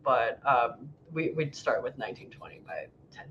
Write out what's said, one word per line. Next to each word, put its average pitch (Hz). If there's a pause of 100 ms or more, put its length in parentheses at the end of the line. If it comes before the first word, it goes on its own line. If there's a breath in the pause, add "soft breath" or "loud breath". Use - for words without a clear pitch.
but, 117
um, 131 (240)
we, 160
we'd 151
start 113
with 123
nineteen 107
twenty 76
by 78 (240)
ten -